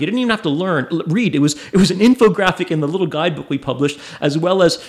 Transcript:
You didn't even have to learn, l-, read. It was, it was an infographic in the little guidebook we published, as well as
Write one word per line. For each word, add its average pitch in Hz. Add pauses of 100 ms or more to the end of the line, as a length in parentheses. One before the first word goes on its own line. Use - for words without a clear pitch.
You 147
didn't 220
even 247
have 214
to 170
learn, 151
l-, 165
read. 175
It -
was, 143 (180)
it -
was 185
an 185
infographic 202
in 156
the 143
little 180
guidebook 151
we 139
published, 139 (200)
as 147
well 180
as 170